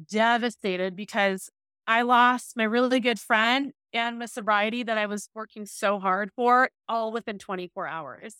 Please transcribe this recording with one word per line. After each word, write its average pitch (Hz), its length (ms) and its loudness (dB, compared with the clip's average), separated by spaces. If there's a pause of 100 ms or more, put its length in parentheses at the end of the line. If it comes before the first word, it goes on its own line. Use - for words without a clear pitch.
devastated 214 840 0
because 196 540 -2 (380)
I 226 140 4
lost 247 560 4
my 226 60 2
really 247 360 2
good 226 200 0
friend 240 520 2 (220)
and 233 260 -4
my 240 60 -8
sobriety 220 580 0
that 220 140 -2
I 214 80 0
was 208 300 -6
working 214 300 -14
so 202 340 -2
hard 190 360 0
for, 247 340 4 (200)
all 220 220 -2
within 220 260 -8
twenty-four 180 500 -8
hours, 139 520 -12